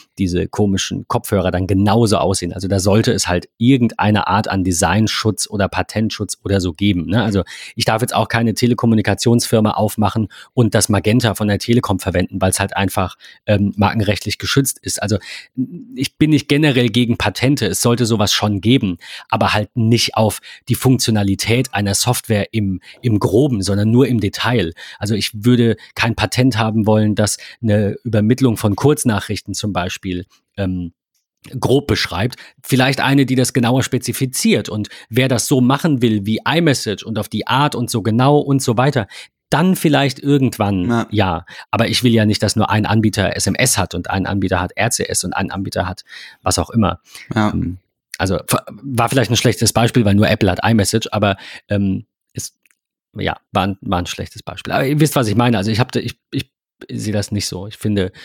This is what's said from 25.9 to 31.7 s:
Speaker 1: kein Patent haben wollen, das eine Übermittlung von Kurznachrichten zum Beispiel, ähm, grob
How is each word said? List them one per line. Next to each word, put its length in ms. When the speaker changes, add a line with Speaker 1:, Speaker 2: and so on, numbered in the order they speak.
Speaker 1:
kein 200
Patent 440
haben 280
wollen, 280
das 240
eine 420
Übermittlung 520
von 200
Kurznachrichten 800
zum 180
Beispiel, 540
ähm, 360
grob 300